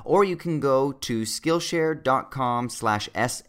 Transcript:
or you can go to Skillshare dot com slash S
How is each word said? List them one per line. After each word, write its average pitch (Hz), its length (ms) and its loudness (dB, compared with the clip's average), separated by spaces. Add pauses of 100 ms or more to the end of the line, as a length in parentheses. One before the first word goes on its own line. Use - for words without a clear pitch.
or 185 180 4
you 180 140 0
can 160 240 -4
go 139 320 2
to 113 300 -4
Skillshare 160 760 -2
dot 131 300 0
com 123 380 -2
slash 107 440 -2
S 117 360 -2